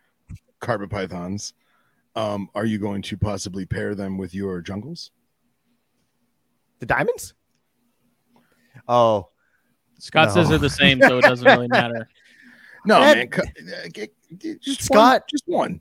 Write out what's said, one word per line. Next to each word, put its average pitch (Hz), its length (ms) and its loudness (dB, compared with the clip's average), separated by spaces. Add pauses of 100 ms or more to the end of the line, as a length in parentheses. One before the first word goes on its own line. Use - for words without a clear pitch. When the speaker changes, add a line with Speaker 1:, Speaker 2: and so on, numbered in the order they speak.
(600)
Speaker 1:
carpet 101 300 -6
pythons, 92 640 -10 (600)
um, 104 400 -6
are 107 120 -4
you 107 120 -4
going 98 240 -6
to - 140 -12
possibly 95 500 -8
pair 104 300 -8
them 98 200 -8
with 95 160 -10
your 95 280 -8
jungles? 104 500 -14 (1700)
Speaker 2:
The 123 80 -14
diamonds? 143 480 -4 (1500)
Oh. 113 440 2 (680)
Speaker 3:
Scott - 300 0
Speaker 2:
No. 196 60 -2
Speaker 3:
says 165 160 4
they're 156 80 4
the 139 120 0
same, 139 320 2
so 127 160 6
it 123 60 6
doesn't 123 240 4
really 123 180 6
matter. 120 480 0
Speaker 1:
<laughs> - 40 -20 (680)
No, 202 140 6
Speaker 2:
That 285 160 6
Speaker 1:
man, 127 140 -2
cu-, 185 100 -4
uh, 175 540 -10
g-, 208 140 -12 (280)
g-, - 240 -12
just 269 220 -8
Speaker 2:
Scott 240 400 6
Speaker 1:
one, - 80 -
just 294 160 -6
one. 185 340 -4